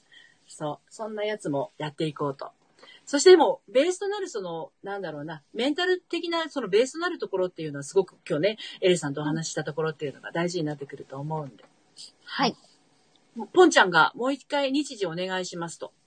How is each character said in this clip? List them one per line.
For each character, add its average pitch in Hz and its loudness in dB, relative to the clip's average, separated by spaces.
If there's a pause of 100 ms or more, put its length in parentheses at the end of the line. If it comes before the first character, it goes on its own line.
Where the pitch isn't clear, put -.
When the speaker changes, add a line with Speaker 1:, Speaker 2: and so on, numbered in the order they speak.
(560)
Speaker 1:
そ 202 -6
う。 - -10 (120)
そ 220 -10
ん 220 -8
な 208 -4
や 214 -2
つ 180 -6
も 139 -2
や 151 -6
っ 143 -14
て 165 -4
い 151 -4
こ 147 -4
う 135 -6
と。 - -14 (540)
そ - 0
し - 0
て 370 12
で 359 12
も、 233 2
ベ 262 4
ー - 2
ス 359 -8
と 403 -6
な 415 -4
る 381 -6
そ 208 -8
の、 165 -8 (100)
な 202 -10
ん 196 -10
だ 165 -8
ろ 147 -10
う 147 -10
な、 156 -12 (100)
メ 233 -2
ン 294 -2
タ 349 -2
ル 370 2
的 339 -6
な 330 -2
そ 269 -6
の 214 -4
ベ 208 6
ー 262 0
ス 262 -12
と 311 -12
な 349 -2
る 330 -6
と 208 -6
こ 190 -2
ろ 185 0
っ - -14
て - -12
い 156 -6
う 147 -6
の 143 -8
は 139 -8
す 139 -12
ご 190 4
く - -16 (120)
今 151 -2
日 156 2
ね、 214 0 (240)
エ 190 4
レ 175 4
さ 151 -4
ん 139 -4
と 151 -4
お - -2
話 160 -2
し - -8
し - -12
た 160 -4
と 143 -8
こ 160 -4
ろ 160 -2
っ - -8
て 156 -10
い 139 -6
う 131 -10
の - -20
が 104 -14
大 170 -2
事 175 -4
に 156 -2
な 151 -4
っ 143 -10
て 139 -12
く 139 -14
る - -16
と 135 -14
思 151 -6
う 143 -10
ん 135 -16
で。 - -20 (580)
Speaker 2:
は - -2
い。 196 -2 (960)
Speaker 1:
ポ 370 8
ン 320 8
ち - 2
ゃ 220 8
ん 185 2
が 165 6
も 233 -2
う 277 0
一 - -10
回 277 0
日 277 -2
時 202 -4
お 160 -4
願 185 -4
い 185 -4
し 180 -10
ま 170 -6
す - -16
と。 - -12 (160)